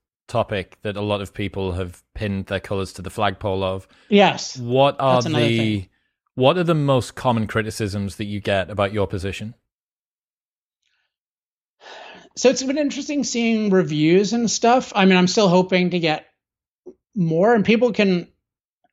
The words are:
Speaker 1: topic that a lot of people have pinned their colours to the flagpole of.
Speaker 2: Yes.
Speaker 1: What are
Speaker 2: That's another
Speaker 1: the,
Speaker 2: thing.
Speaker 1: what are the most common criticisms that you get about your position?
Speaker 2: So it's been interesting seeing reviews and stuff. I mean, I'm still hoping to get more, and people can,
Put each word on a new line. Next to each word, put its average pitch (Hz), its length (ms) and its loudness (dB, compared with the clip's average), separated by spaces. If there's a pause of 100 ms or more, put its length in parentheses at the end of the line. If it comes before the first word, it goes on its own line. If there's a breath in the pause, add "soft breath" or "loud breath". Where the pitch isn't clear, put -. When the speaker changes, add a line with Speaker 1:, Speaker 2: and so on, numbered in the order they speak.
(300)
Speaker 1:
topic 104 540 -4
that 104 120 -6
a 101 60 -6
lot 104 180 -2
of 98 140 -10
people 98 400 -4
have 90 280 -8 (140)
pinned 98 300 -6
their 98 140 -4
colours 98 340 -6
to - 80 -14
the 90 80 -10
flagpole 98 520 -4
of. 95 280 -6 (180 soft breath)
Speaker 2:
Yes. 190 500 2
Speaker 1:
What 131 420 2
are 131 160 2
Speaker 2:
That's 123 100 2
another 120 220 0
Speaker 1:
the, 110 340 0
Speaker 2:
thing. - 80 -14 (460)
Speaker 1:
what 135 220 2
are 180 60 2
the 165 100 2
most 139 420 0
common 113 300 0
criticisms 104 720 -4
that 107 100 -8
you 101 140 -8
get 98 300 -2
about 101 240 -2
your 101 120 0
position? 98 480 -6 (2750 loud breath)
Speaker 2:
So 254 120 4
it's 269 140 0
been 269 140 -2
interesting 285 480 -4
seeing 226 440 0
reviews 175 640 2
and 233 180 0
stuff. 247 460 2
I 196 80 4
mean, 190 140 6
I'm 180 100 4
still 196 220 2
hoping 180 400 2
to 175 100 -2
get 156 260 -2 (920)
more, 175 380 2
and 208 120 2
people 233 260 2
can, 190 380 0 (640)